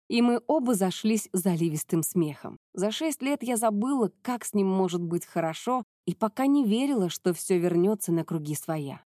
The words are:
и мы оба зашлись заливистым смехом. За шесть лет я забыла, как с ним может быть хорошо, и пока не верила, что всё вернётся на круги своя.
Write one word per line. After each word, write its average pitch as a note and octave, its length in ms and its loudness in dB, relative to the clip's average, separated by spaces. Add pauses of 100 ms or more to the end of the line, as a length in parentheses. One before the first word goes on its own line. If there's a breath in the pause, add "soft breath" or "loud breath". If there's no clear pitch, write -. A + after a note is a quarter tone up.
и A#3 140 2
мы A#3+ 260 4
оба C4 260 2
зашлись G#3 600 0
заливистым E3+ 680 0
смехом. - 560 -2 (160)
За G3+ 180 -2
шесть D#4 300 -4
лет C#4+ 220 -2
я A#3+ 140 0
забыла, A3+ 540 2 (100)
как B3 220 -4
с - 100 -6
ним G3 140 2
может F#3 340 2
быть E3+ 240 -4
хорошо, F3 580 -2 (220)
и F3 100 -2
пока A#3+ 320 -2
не C#4+ 180 4
верила, A3+ 440 2
что F3 240 -2
всё F3+ 260 0
вернётся F3 520 2
на E3 140 0
круги D3+ 300 -4
своя. D3 460 -6 (100)